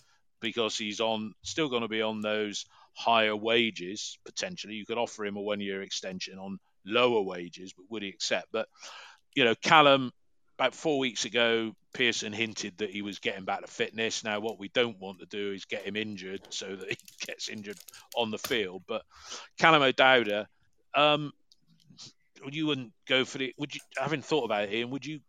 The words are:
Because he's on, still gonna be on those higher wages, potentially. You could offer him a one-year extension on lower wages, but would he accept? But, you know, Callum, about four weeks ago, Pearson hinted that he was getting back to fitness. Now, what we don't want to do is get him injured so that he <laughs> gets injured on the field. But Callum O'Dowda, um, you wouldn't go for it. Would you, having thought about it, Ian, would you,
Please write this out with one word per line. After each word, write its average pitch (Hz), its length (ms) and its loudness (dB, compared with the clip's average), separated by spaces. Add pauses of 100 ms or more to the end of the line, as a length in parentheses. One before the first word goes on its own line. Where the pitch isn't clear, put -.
(400)
Because 113 380 -2
he's 107 240 -4
on, 110 320 -2 (100)
still 160 240 -2
gonna 120 220 -2
be 110 120 -2
on 110 200 -2
those 107 440 -2 (280)
higher 110 420 2
wages, 107 920 0
potentially. 95 500 -8
You 104 100 -10
could 113 120 -4
offer 110 280 -4
him 101 100 -4
a 101 60 -6
one-year 101 400 -2
extension 95 580 -8
on 95 180 -10 (280)
lower 117 360 2
wages, 90 520 -8
but 92 160 -20
would 110 140 -8
he 101 60 -6
accept? 95 440 -2
But, 110 160 -2 (640)
you 139 80 4
know, 117 120 6
Callum, 139 560 8 (460)
about 131 160 2
four 147 240 0
weeks 127 280 -2
ago, 113 480 2 (200)
Pearson 113 380 0
hinted 104 460 -4
that 104 120 -2
he 101 120 -8
was 101 180 -6
getting 98 260 -6
back 98 160 -4
to - 60 -14
fitness. 110 560 -4
Now, 104 160 -2
what 113 200 -6
we 101 100 -10
don't 120 300 0
want 95 200 -12
to 90 60 -16
do 101 260 -6
is 98 140 -10
get - 200 -8
him 101 120 -6
injured 98 520 -8
so 98 260 -8
that 95 140 -12
he - 80 -4 (120)
<laughs> - 180 -12
gets - 220 -10
injured 104 280 -12 (380)
on 113 160 0
the 107 80 -6
field. 95 480 -4
But 110 160 -6 (560)
Callum 160 220 8
O'Dowda, 123 640 6 (500)
um, 151 360 4 (1200)
you 156 160 -2
wouldn't 131 240 -2 (160)
go 131 180 6
for 135 160 -6
it. 131 160 -4
Would 143 180 -8
you, 135 60 -12 (160)
having 139 240 0
thought 139 240 0
about 104 180 2
it, 101 100 -4
Ian, 120 160 0
would 127 160 -6
you, 151 240 -8